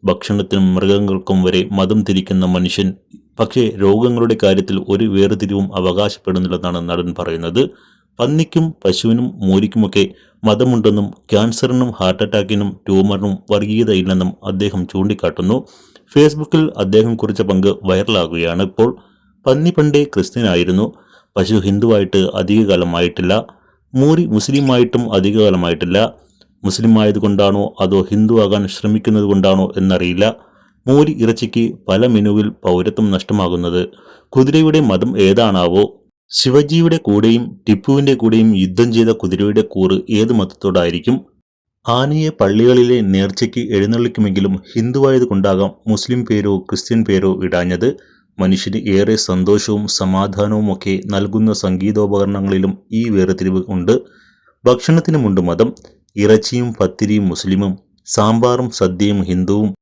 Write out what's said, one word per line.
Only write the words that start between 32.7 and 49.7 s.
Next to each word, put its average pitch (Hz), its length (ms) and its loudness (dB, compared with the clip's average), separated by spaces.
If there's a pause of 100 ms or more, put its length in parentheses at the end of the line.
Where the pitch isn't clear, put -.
നഷ്ടമാകുന്നത്. 90 720 -2 (500)
കുതിരയുടെ 156 480 2
മതം 113 380 0
ഏതാണാവോ? 98 640 2 (480)
ശിവജിയുടെ 156 640 2
കൂടെയും 113 440 2 (200)
ടിപ്പുവിൻ്റെ 135 520 2
കൂടെയും 110 420 4
യുദ്ധം 95 360 0
ചെയ്ത 113 200 2
കുതിരയുടെ 101 500 0
കൂറ് 95 340 0 (140)
ഏത് 113 220 0
മതത്തോടായിരിക്കും? 92 840 0 (720)
ആനയെ 143 440 0
പള്ളികളിലെ 120 680 4 (120)
നേർച്ചയ്ക്ക് 98 520 -2 (100)
എഴുന്നള്ളിക്കുമെങ്കിലും 104 840 0 (140)
ഹിന്ദുവായതുകൊണ്ടാകാം 117 1000 0 (180)
മുസ്ലിം 120 360 -2
പേരോ 104 340 0
ക്രിസ്ത്യൻ - 460 -4
പേരോ 98 260 2 (140)
ഇടാഞ്ഞത്. 90 440 -2 (500)
മനുഷ്യന് 95 420 -2 (100)
ഏറെ 101 260 2
സന്തോഷവും 101 720 0